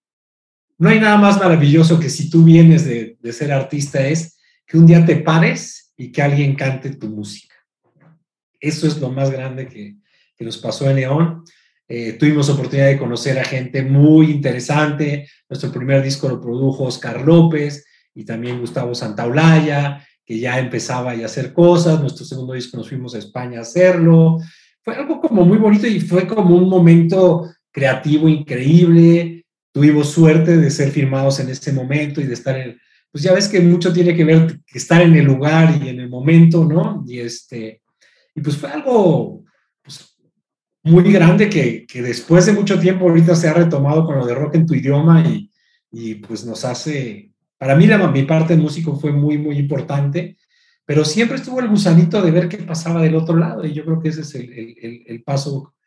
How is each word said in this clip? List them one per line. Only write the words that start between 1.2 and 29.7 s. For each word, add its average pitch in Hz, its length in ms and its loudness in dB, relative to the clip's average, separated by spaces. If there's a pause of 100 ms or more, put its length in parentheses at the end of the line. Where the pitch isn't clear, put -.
maravilloso 160 600 4
que - 120 -4
si - 200 -8
tú 165 140 6
vienes 165 400 8
de, 117 340 -8
de 117 140 -12
ser 147 180 -8
artista, 139 560 -4
es 160 320 -6 (280)
que - 100 -4
un 165 100 8
día 165 180 8
te - 120 2
pares - 800 -4
y 127 160 -16
que 147 100 -4
alguien 143 320 0
cante 131 400 -8
tu 107 140 -14
música. - 480 -16 (1040)
Eso 160 260 -6
es 143 140 -4
lo 131 100 -6
más 135 220 -4
grande 131 340 -10
que, 104 300 -20 (400)
que 120 80 -14
nos 113 140 -12
pasó 120 300 -6
en 135 80 0
Neón. 147 460 -4 (460)
Eh, 117 240 -10
tuvimos 147 380 0
oportunidad 139 380 0
de 135 100 2
conocer 123 400 -4
a 131 60 -4
gente 127 380 -6
muy 151 480 4
interesante. 143 1000 -4 (200)
Nuestro 123 240 -10
primer 135 300 -2
disco 135 260 -6
lo 117 120 -6
produjo 131 440 -4
Oscar 120 400 -10
López 156 600 2 (300)
y 110 100 -18
también 120 360 -10
Gustavo 120 340 -8
Santaolalla, 143 1080 -2 (200)
que 113 160 -10
ya 123 180 -6
empezaba 123 540 -8
a 113 120 -10
hacer 123 280 -10
cosas. 165 480 2
Nuestro - 240 -6
segundo 127 300 -12
disco 123 220 -12
nos 113 120 -12
fuimos 123 260 -12
a 110 40 -12
España 120 420 -12
a - 20 -12
hacerlo. 165 760 4 (440)
Fue 226 140 -10
algo 294 240 -8
como 196 240 0
muy 190 140 4
bonito 208 280 2
y 202 140 -2
fue 170 260 -2
como 180 300 2
un 185 120 2
momento 170 800 4 (220)
creativo 147 580 0
increíble. 165 1160 2 (240)